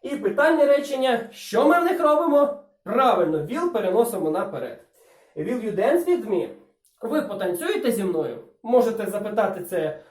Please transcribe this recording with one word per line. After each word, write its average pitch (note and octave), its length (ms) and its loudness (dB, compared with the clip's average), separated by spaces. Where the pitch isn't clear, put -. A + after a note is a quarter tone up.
І C#4 140 -6
питальне C#4+ 500 2
речення. C4+ 640 0
Що B3 380 0
ми F4 120 6
в F4 40 0
них F4 160 0
робимо? D4+ 580 2
Правильно, F#3 540 2
WILL D4+ 340 -4
переносимо F#3+ 580 0
наперед. D#3 480 -6
Will A3 280 -6
you G#3 100 -4
dance C#4+ 300 2
with B3 240 0
me? F3+ 200 -2
Ви D4 200 -2
потанцюєте G3+ 720 -2
зі G3+ 120 -2
мною? E3 340 -4
Можете A3+ 440 2
запитати G3+ 580 -2
це D#3 360 -4